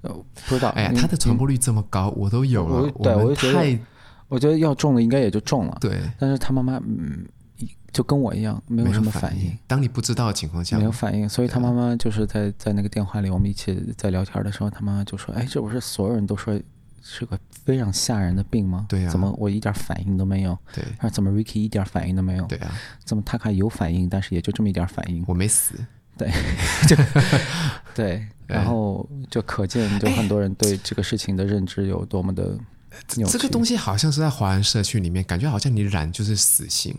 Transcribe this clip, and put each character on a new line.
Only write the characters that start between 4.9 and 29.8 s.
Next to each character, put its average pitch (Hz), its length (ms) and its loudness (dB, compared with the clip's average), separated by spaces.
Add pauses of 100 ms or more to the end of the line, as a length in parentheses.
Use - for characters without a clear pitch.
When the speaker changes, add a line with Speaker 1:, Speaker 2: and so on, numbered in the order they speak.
Speaker 1:
了 117 60 6
应 113 80 6
该 135 100 4
也 113 100 4
就 101 120 0
中 123 240 0
了。 - 160 -6
Speaker 2:
对。 95 180 0 (180)
Speaker 1:
但 135 140 2
是 135 60 2
他 131 160 2
妈 131 80 2
妈， 127 160 0
嗯， 92 480 -6 (680)
就 127 100 0
跟 143 160 2
我 110 160 0
一 104 60 -2
样， 107 260 -2
没 117 140 0
有 107 100 4
什 107 100 2
么 107 80 2
反 95 220 -2
应。 95 60 -4
Speaker 2:
没 95 60 -2
有 87 60 0
反 85 40 -4
应。 110 120 -10
当 135 160 2
你 123 60 2
不 117 140 -4
知 120 120 -2
道 117 140 0
的 101 60 0
情 78 160 -4
况 85 140 -4
下。 110 140 0
Speaker 1:
没 104 60 4
有 113 80 2
反 101 260 -2
应， 104 120 0
所 123 160 0
以 - 20 -2
他 123 120 -2
妈 123 120 2
妈 120 240 2
就 117 160 2
是 107 140 0
在， 104 160 -2
Speaker 2:
对 104 80 0
啊。 101 80 -6
Speaker 1:
在 104 160 -2
那 101 80 2
个 101 80 -2
电 104 160 -2
话 104 160 -4
里， 95 80 0
我 90 80 0
们 98 120 -2
一 98 40 -4
起 95 420 -4
在 101 160 -2
聊 92 140 0
天 104 180 -6
的 101 80 -4
时 - 100 -8
候， 104 80 -2
他 104 120 -10
妈 101 140 -2
妈 101 100 -2
就 98 120 -10
说 - 180 -10
：“哎， 120 140 -2
这 143 120 -2
不 107 80 -4
是 123 100 -4
所 101 300 -2
有 120 60 0
人 101 120 0
都 101 80 0
说 104 240 -2 (420)
是 - 240 -10
个 - 140 -6 (240)
非 131 140 2
常 104 160 -2
吓 110 260 0
人 90 160 2
的 98 80 2
病 104 240 0
吗？ 92 220 -2
Speaker 2:
对 92 160 0
啊。 87 40 0
Speaker 1:
怎 87 100 0
么 98 180 2
我 104 120 0
一 104 100 0
点 104 140 -2
反 - 320 -4
应 95 120 2
都 95 80 2
没 98 160 2
有？ 92 160 0 (160)
Speaker 2:
对。 - 100 -6
Speaker 1:
然 - 200 -8
后 113 60 0
怎 101 140 0
么 95 80 2
Ricky 107 280 0
一 107 100 0
点 98 160 0
反 87 240 -4
应 92 60 0
都 95 60 2
没 92 140 0
有？ 92 120 -2
Speaker 2:
对 - 100 -4
啊。 - 180 -6 (300)
Speaker 1:
怎 110 100 -2
么 104 80 -2
Taka - 280 -2
有 98 180 2
反 85 240 -2
应， 90 160 2
但 95 120 0
是 92 140 -4
也 87 60 2
就 101 100 -2
这 107 100 -2
么 107 60 2
一 95 60 0
点 87 140 0
反 - 220 -6
应？” 87 180 -4
Speaker 2:
我 90 60 0
没 92 140 2
死。 - 280 0 (420)
Speaker 1:
对。 - 140 -2 (260)
<laughs> - 300 4
就， - 80 10 (960)
对， 107 340 -2 (100)
Speaker 2:
<laughs> - 100 -20
哎。 - 80 -4
Speaker 1:
然 107 100 2
后 107 420 0 (220)
就 120 140 -2
可 - 240 -2
见， 104 320 0